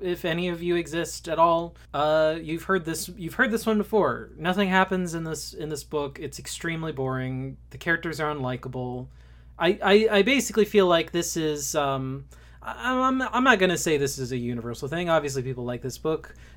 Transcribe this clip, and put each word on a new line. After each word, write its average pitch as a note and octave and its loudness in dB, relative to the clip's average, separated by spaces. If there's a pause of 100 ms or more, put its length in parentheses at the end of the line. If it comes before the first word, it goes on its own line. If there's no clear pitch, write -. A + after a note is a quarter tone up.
if F3+ -4
any E3+ 0
of E3+ -4
you F3 0
exist E3 -4
at D#3+ -2
all, E3+ 4 (180)
uh, D#3 4
you've D#3+ -6
heard F#3 0
this, E3 -4
you've E3 -8
heard B3 2
this A3+ -2
one A3 2
before. E3+ 0
Nothing F#3 0
happens F#3 2
in E3 -4
this, D#3+ -6
in D3+ -8
this C#3+ -6
book. C#3+ -4
It's C#3+ -10
extremely E3 -6
boring. C3 -4 (140)
The B2+ -16
characters E3 -2
are D3+ 0
unlikable. B2+ -6 (500)
I, F3 2
I, G#3 6 (100)
I G3+ 6
basically A3+ 2
feel G3 4
like E3 4
this E3+ -2
is, D3+ -2
um, C3+ -2 (360)
I, - -8 (340)
I'm, C4 0
I'm A#3+ 0
not B3 6
gonna F3+ 4
say D#3 2
this C#3 0
is B2+ -4
a C3 -2
universal A#2+ -6
thing. E3+ -4
Obviously, D3 2
people B2 -6
like B2 -6
this C3 -8
book. - -4 (220)